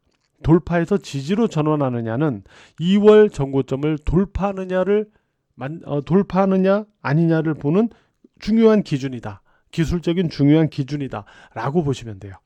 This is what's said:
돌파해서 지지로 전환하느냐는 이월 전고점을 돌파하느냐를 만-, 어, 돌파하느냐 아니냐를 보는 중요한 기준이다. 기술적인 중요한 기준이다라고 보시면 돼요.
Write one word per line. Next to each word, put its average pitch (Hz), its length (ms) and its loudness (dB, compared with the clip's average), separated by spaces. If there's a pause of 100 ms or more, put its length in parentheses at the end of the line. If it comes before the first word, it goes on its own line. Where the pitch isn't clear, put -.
(420)
돌파해서 170 540 2
지지로 160 520 -4
전환하느냐는 135 920 -2 (380)
이월 208 480 6
전고점을 139 680 -4
돌파하느냐를 190 1120 -2 (440)
만-, 147 300 -12
어, 147 160 -4
돌파하느냐 190 840 0 (180)
아니냐를 160 500 0
보는 160 380 0 (480)
중요한 220 440 4
기준이다. 127 600 -8 (300)
기술적인 165 580 -2
중요한 151 400 4
기준이다라고 135 1120 -6
보시면 117 340 -6
돼요. 98 160 -16 (120)